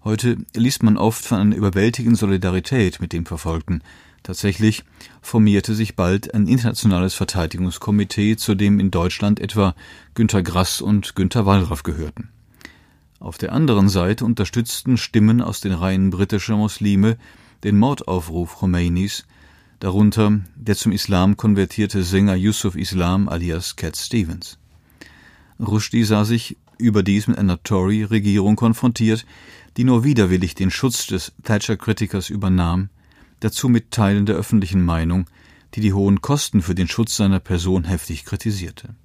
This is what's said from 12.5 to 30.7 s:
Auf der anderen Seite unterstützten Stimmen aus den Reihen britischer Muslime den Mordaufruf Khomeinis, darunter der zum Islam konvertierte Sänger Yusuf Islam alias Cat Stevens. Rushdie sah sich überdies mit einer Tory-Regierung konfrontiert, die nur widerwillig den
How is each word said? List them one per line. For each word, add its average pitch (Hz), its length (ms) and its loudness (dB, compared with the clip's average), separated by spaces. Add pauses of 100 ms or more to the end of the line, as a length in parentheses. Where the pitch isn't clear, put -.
Auf - 200 -14
der - 120 -6
anderen 104 380 4
Seite 95 340 0
unterstützten 117 760 -2
Stimmen 110 440 4
aus - 200 -6
den 98 120 -2
Reihen 95 380 0
britischer 101 460 -2
Muslime 104 600 2 (460)
den 101 160 2
Mordaufruf 90 800 -2
Khomeinis, 87 680 -2 (540)
darunter 104 640 2 (140)
der 107 200 -2
zum - 160 -2
Islam 98 460 2
konvertierte 101 680 0
Sänger 95 320 2
Yusuf 98 400 0
Islam 92 520 0
alias 85 500 -6
Cat 80 200 -8
Stevens. 90 640 -6 (1000)
Rushdie 107 440 0
sah 104 220 2
sich 113 320 -2 (200)
überdies 104 500 2
mit 110 100 0
einer 92 240 0
Tory-Regierung 104 920 2
konfrontiert, 113 720 0 (520)
die 123 60 0
nur 123 200 4
widerwillig 95 520 2
den 95 160 -2